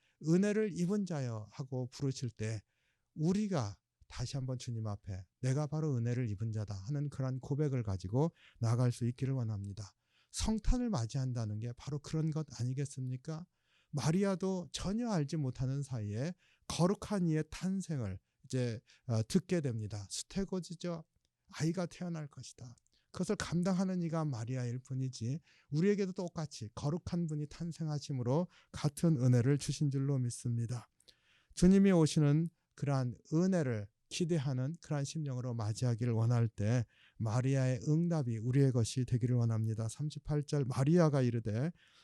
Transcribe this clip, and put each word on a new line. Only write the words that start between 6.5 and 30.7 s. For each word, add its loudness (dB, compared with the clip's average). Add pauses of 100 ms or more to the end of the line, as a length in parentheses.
자다 -6
하는 -4
그러한 -4
고백을 0
가지고 0 (280)
나아갈 2
수 -2
있기를 -2
원합니다. -6 (380)
성탄을 2
맞이한다는 -2
게 -6
바로 -8
그런 -2
것 -4 (120)
아니겠습니까? -6 (460)
마리아도 0
전혀 -2
알지 0
못하는 -2
사이에 -4 (340)
거룩한 0
이의 2
탄생을 -4 (280)
이제, -2 (280)
어, 2
듣게 0
됩니다. -4
수태고지죠. -6 (480)
아이가 -2
태어날 -8
것이다. -16 (340)
그것을 -2
감당하는 0
이가 -2
마리아일 -4
뿐이지 -6 (300)
우리에게도 2
똑같이 -8
거룩한 -2
분이 -4
탄생하심으로 -2 (240)
같은 2
은혜를 6
주신 0
줄로 0
믿습니다. -2 (640)